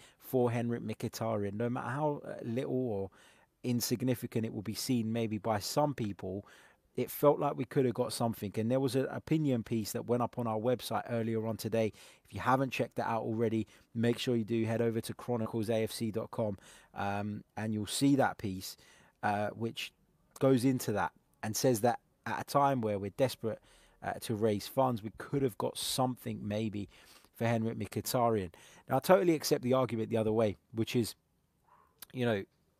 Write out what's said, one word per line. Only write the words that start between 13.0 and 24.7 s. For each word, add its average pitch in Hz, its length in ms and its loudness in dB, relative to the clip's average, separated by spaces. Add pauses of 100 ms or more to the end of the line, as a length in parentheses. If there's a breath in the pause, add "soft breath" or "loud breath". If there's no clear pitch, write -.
out 113 140 0
already, 113 440 0 (280 loud breath)
make 117 240 2
sure 123 180 0
you 117 80 0
do. 113 220 0
Head 113 160 0
over 113 180 0
to - 140 -6
chronicles 113 560 -4
A 110 140 2
F 110 80 -4
C 113 180 -4
dot 110 200 -4
com, 107 280 -2 (360 loud breath)
um, 101 480 -4 (140)
and 110 160 -4
you'll 104 140 -2
see 139 300 4
that 110 200 4
piece, 95 400 -8 (460 loud breath)
uh, 104 260 0
which - 440 -8 (480)
goes 135 260 6
into 127 260 0
that 92 200 0 (300)
and 110 140 -4
says 127 240 2
that 120 200 2 (260)
at 113 140 -4
a - 40 -6
time 139 380 2
where 104 160 -2
we're 98 180 -6
desperate, 117 440 -2 (420 soft breath)
uh, 95 180 -4
to - 140 -4
raise 104 340 0
funds, 127 340 0